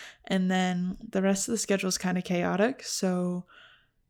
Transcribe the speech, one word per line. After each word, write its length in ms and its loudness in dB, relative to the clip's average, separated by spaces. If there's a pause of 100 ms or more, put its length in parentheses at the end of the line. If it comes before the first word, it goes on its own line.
(280)
And 200 2
then 500 0 (120)
the 100 0
rest 280 2
of 40 -2
the 60 0
schedule 300 0
is 100 0
kinda 240 0
chaotic, 640 0
so 600 -2 (640)